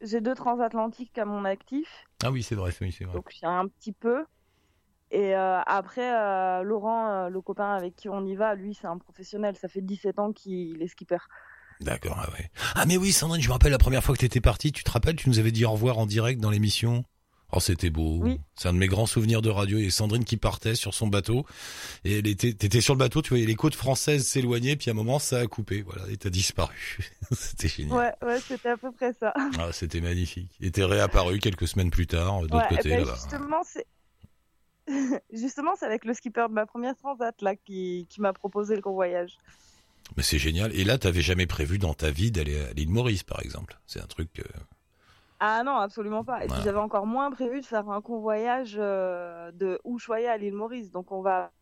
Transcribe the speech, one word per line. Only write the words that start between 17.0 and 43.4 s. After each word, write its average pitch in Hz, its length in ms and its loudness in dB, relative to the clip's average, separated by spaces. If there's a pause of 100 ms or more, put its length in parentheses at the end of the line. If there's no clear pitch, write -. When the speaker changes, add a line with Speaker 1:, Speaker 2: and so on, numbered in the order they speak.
Speaker 2:
Oh, - 80 0
c'était 87 300 2
beau. 80 320 2
Speaker 1:
Oui. 123 180 0 (160)
Speaker 2:
C'est - 140 -2
un 87 40 2
de 87 40 4
mes 95 100 4
grands 98 180 2
souvenirs 113 360 2
de 110 80 2
radio. 101 280 0
Et 104 120 2
Sandrine 110 360 2
qui - 120 0
partait 110 380 -2
sur - 180 -4
son 113 140 -2
bateau. 104 380 2 (600)
Et 101 140 2
elle 104 80 0
était, 107 260 2
t'étais 104 280 4
sur 139 140 6
le - 40 2
bateau, 131 220 4
tu - 80 -8
voyais 120 160 4
les 110 100 2
côtes 151 200 2
françaises 135 500 2
s'éloigner, 123 520 0
puis - 120 -4
à 113 40 0
un - 20 -2
moment, 113 240 0
ça 127 200 0
a 120 80 0
coupé. 104 360 -6
Voilà, 95 260 -10
et 104 80 -6
t'as 98 120 -4
disparu. - 680 -2 (240)
<laughs> - 100 -8
C'était - 360 -4
génial. 73 300 -2
Speaker 1:
Ouais, 240 160 0 (140)
ouais, 240 120 0
c'était 247 300 -6
à 240 80 0
peu 254 160 -10
près 247 200 -2
ça. 214 180 -2 (280)
Speaker 2:
Ah, - 140 -2
c'était 85 280 -4
magnifique. 90 500 -2 (100)
Et 95 100 -2
t'es 98 120 2
réapparu 98 560 4
quelques 92 280 0
semaines 90 240 2
plus 82 160 2
tard, 87 360 0
euh, 80 40 -2
de 78 60 -2
l'autre - 180 4
Speaker 1:
Ouais, 82 60 4
Speaker 2:
côté, - 120 0
Speaker 1:
ben, 92 100 4
Speaker 2:
là-bas. - 160 0
Speaker 1:
justement, 294 480 -4
c'est, - 220 -10 (1000)
<laughs> 277 360 0 (100)
justement, 269 440 -4
c'est - 80 -6
avec 220 200 -4
le 233 80 -2
skipper 233 360 -2
de 220 40 -6
ma 214 120 0
première 247 300 -6
transat, 247 460 -6
là, 196 140 0
qui, 185 540 -8
qui - 120 -12
m'a 196 120 0
proposé 208 420 -2
le 202 60 -4
convoyage. 180 560 -2 (800)
Speaker 2:
Mais 69 60 0
c'est - 140 2
génial. 82 380 0
Et 95 80 2
là, 113 140 4
t'avais 90 240 2
jamais 90 260 2
prévu 80 320 -2
dans 87 140 0
ta 78 180 0
vie 95 200 0
d'aller 73 280 -2
à 65 140 -6
l'île 76 180 -2
Maurice, 113 320 0
par - 180 -8